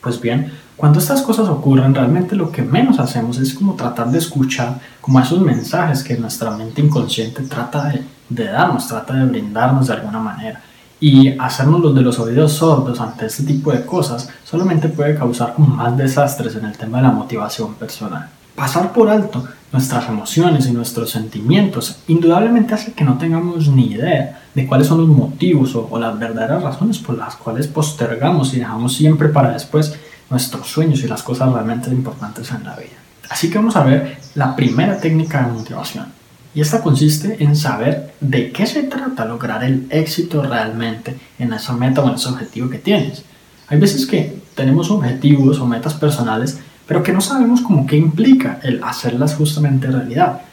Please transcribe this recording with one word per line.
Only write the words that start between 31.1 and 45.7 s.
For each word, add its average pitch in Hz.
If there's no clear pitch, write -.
cosas 131
realmente 117
importantes 117
en 107
la 95
vida. -
Así -
que 208
vamos 226
a 147
ver -
la 131
primera 131
técnica 160
de 117
motivación. -
Y 151
esta 220
consiste 151
en 147
saber 117
de -
qué 196
se 285
trata 262
lograr 117
el 131
éxito 156
realmente 113
en 120
esa 123
meta 131
o 131
en 110
ese -
objetivo 123
que -
tienes. -
Hay 147
veces 143
que -
tenemos 139
objetivos 135
o 127
metas 120